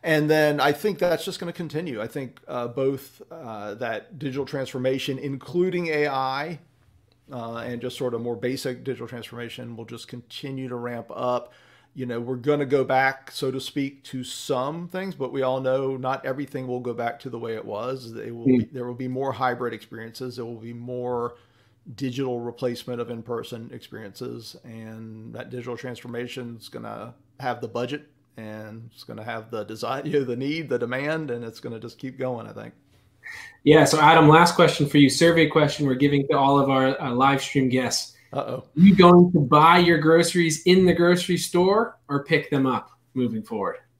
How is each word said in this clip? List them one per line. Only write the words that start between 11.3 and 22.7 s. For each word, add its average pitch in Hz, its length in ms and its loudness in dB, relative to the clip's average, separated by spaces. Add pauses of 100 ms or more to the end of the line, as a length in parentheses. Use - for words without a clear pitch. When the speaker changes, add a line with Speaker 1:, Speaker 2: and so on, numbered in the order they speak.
Speaker 1:
You 131 100 -8
know, 120 160 -6
we're 123 160 -6
gonna 143 300 0
go 135 180 2
back, 135 460 0
so 135 200 -4
to 127 80 -6
speak, 139 460 -8
to 127 180 -10
some 143 680 -6
things, 185 260 -8
but 135 180 -6
we 135 80 -4
all 131 200 0
know 131 360 0
not 131 300 -4
everything 135 420 -8
will 123 120 -4
go 120 120 -6
back 117 280 -4
to 131 100 -12
the 120 80 -10
way 113 160 -8
it 110 100 -10
was. 117 480 -8
They 110 180 -12
will 117 160 -6
Speaker 2:
Mm. 127 120 4
Speaker 1:
be, 110 80 0
there 123 200 -10
will 123 80 -10
be 127 140 -8
more 131 240 -4
hybrid 123 400 -2
experiences. 113 640 -14
There 120 80 -10
will 117 120 -10
be 117 180 -14
more 123 600 -6 (600)
digital 127 460 -4
replacement 120 600 -6